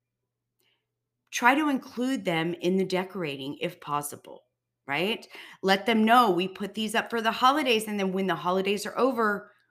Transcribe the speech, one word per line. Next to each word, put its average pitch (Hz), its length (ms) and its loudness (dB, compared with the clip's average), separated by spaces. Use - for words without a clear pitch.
Try 247 240 4
to 302 160 2
include 254 560 -4
them 165 340 0
in 185 160 0
the 190 80 2
decorating 175 720 -6
if - 220 -8
possible, 143 640 -8
right? 170 400 -4
Let 190 240 2
them 220 180 4
know, 233 260 6
"We 180 160 2
put 196 280 -10
these 220 200 -4
up 220 140 0
for 233 140 -4
the 220 100 0
holidays," 254 560 2
and 208 100 -4
then 190 140 -2
when 190 140 -2
the 175 80 0
holidays 190 500 -2
are - 140 -6
over, 226 520 0